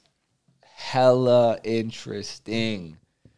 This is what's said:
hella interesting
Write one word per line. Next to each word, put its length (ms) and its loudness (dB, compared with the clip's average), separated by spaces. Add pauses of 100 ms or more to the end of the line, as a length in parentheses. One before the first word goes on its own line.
(600)
hella 1000 2
interesting 1300 -6 (400)